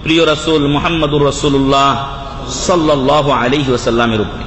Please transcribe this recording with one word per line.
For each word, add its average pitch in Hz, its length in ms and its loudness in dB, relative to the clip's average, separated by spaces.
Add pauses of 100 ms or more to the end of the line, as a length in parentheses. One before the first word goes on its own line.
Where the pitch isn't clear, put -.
প্রিয় 160 220 2
রাসূল 151 420 0
মুহাম্মদুর 147 580 0
রাসূলুল্লাহ 139 800 2 (420)
সাল্লাল্লাহু 147 800 0
আলাইহি 127 380 0
ওয়াসাল্লামের 117 520 0
উপরে। - 260 -6